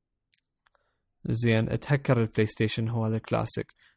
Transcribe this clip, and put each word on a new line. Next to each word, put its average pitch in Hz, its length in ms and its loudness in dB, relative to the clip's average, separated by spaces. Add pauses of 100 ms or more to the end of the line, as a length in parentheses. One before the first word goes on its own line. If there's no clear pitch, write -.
(1300)
زين، 113 380 2
اتهكر 127 520 0
البلاي 110 260 0
ستيشن، 110 420 -2
هو 113 160 -2
هذا 110 120 0
الكلاسيك. 113 500 -2 (300)